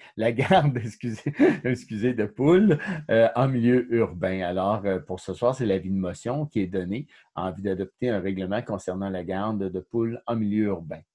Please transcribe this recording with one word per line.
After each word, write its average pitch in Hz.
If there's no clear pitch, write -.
la 113
garde, 139
<laughs> 110
excusez, 113
excusez, 123
de 110
poules, 160
euh, 113
en 135
milieu 123
urbain. 92
Alors, 95
euh, 95
pour 90
ce 95
soir, 120
c'est 127
l'avis 95
de 95
motion 104
qui 117
est 92
donné 95
en 90
vue 95
d'adopter 98
un 101
règlement 95
concernant 98
la 92
garde 98
de 90
poules 113
en 117
milieu 107
urbain. 82